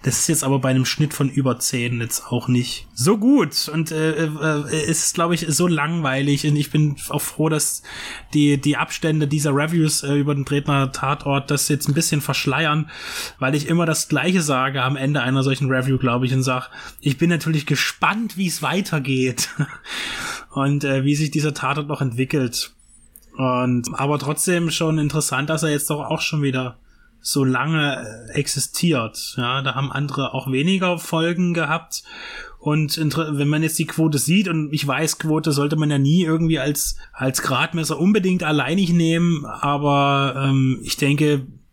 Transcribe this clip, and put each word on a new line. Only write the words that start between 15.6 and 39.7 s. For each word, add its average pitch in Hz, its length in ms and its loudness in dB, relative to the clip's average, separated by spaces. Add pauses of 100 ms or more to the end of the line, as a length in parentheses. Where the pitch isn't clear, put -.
Review, 131 280 2
glaub 123 240 2
ich, 127 100 0
und 131 80 2
sag, 127 280 -2 (320)
ich 135 180 0
bin 170 100 4
natürlich 160 380 0
gespannt, 196 680 -2
wie 185 120 -2
es 160 160 -4
weitergeht. 135 960 -2
<laughs> - 20 -6 (960)
Und, 143 300 0
äh, 135 180 0
wie 143 120 2
sich 147 160 -2
dieser 151 220 0
Tatort 147 360 -4
noch 143 100 -4
entwickelt. 131 720 -2 (640)
Und, 127 560 0
aber 143 260 0
trotzdem 160 540 -2
schon 160 280 0
interessant, 147 500 -2
dass 160 140 0
er 156 60 0
jetzt 147 200 -2
doch 147 100 -2
auch 147 220 -4
schon 147 220 -2
wieder 127 340 -2 (420)
so - 240 0
lange, 131 600 0 (260)
äh, 156 80 -2
existiert. - 960 -2
Ja, 127 260 -2
da 131 140 -4
haben 135 160 -2
andere 139 420 -4
auch 135 160 -6
weniger 180 480 2
Folgen 170 560 0
gehabt. 165 500 -4 (540)
Und 151 400 0
inter-, 151 400 0
wenn 143 120 2
man 151 140 2
jetzt 156 160 -2
die 156 60 0
Quote 160 320 0
sieht, 185 300 2
und 156 240 -2
ich 143 160 -2
weiß, 143 320 -2
Quote 156 320 0
sollte 143 240 2
man 151 160 2
ja 143 60 2
nie 151 260 4
irgendwie 160 360 2
als, 143 360 -2 (160)
als 135 300 -2
Gradmesser 151 580 -2
unbedingt 185 440 4
alleinig 156 500 2
nehmen, 165 520 2
aber, 143 920 2